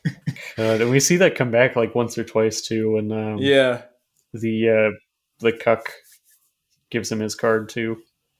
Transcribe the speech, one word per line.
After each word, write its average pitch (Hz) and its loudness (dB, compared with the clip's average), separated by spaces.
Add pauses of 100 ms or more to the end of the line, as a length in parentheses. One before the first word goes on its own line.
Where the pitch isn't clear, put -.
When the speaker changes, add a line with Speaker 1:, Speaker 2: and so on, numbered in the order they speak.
(580)
Speaker 1:
Uh, 110 2
and 120 2
we 135 4
see 175 2
that 175 4
come 123 -2
back, 123 4
like, 113 0
once 117 -2
or 117 -4
twice 110 0
too, 110 -2
when, 107 -2
um, 107 -4
Speaker 2:
Yeah. 135 2 (500)
Speaker 1:
the, 113 0
uh, 107 4 (420)
the 113 2
cuck - 0 (1000)
gives 117 -6
him 110 -4
his 107 -6
card 110 0
too. 113 -6 (380)